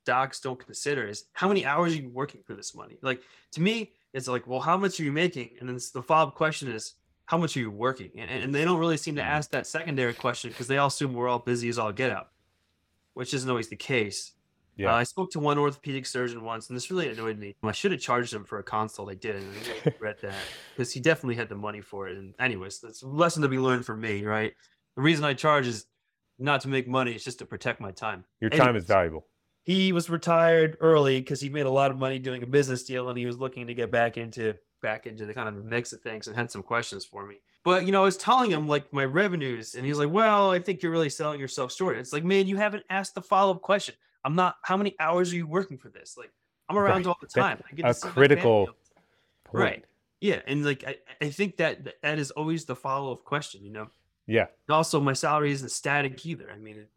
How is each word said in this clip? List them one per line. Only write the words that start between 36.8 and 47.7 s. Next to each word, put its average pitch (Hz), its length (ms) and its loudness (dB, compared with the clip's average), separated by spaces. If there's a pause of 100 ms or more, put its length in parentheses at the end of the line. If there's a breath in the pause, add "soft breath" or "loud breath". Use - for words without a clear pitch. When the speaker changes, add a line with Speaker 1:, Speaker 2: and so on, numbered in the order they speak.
Speaker 1:
for 98 220 -14
me. 101 140 -20 (240)
But, 180 200 4
you 190 80 0
know, 196 100 6
I - 20 8
was 190 120 4
telling 240 340 4
him, 151 160 0
like, 147 260 0
my 139 120 2
revenues, 139 680 -2
and 127 100 -6
he's 147 140 0
like, 147 120 2
"Well, 202 400 6
I 180 80 2
think 180 240 -4
you're 170 100 0
really 160 180 2
selling 151 300 -4
yourself 131 320 -6
short." 170 240 -2
It's 123 160 -8
like, 151 120 -2
"Man, 190 220 4
you 190 100 0
haven't 208 320 -2
asked 190 260 -4
the 196 80 -6
follow-up 190 400 4
question. - 320 0 (300)
I'm 147 100 0
not, 180 280 4
how 185 140 2
many 202 220 0
hours 175 340 2
are 175 40 -2
you 170 100 -4
working 165 320 -2
for 110 100 -20
this?" - 280 -20
Like, 120 160 -18 (360)
I'm 185 100 2
around 190 260 6
Speaker 2:
Right. - 20 0
Speaker 1:
all 175 140 2
the - 120 -16
Speaker 2:
That's 190 160 4
Speaker 1:
time. 113 120 -6 (100)